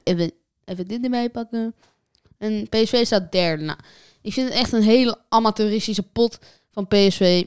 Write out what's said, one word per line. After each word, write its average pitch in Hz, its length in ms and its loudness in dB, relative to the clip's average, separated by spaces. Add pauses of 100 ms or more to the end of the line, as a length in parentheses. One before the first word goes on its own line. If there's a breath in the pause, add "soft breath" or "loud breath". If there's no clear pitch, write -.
even 170 280 0 (340)
even 180 200 -10
dit 233 180 -6
erbij 240 260 -2
pakken. 233 440 -6 (640)
En 214 300 -4
P - 60 -6
S 220 160 2
V 233 160 2
staat 190 260 -2
derde. 165 320 0
Nou, 156 140 -8 (420 soft breath)
ik 208 120 -10
vind 262 160 -2
het 240 100 -4
echt 240 140 -2
een 226 100 2
hele 226 360 4 (100)
amateuristische 214 720 0
pot 226 360 -2 (300 soft breath)
van 202 180 -8
P 202 80 0 (140)
S 185 80 0
V. 180 300 2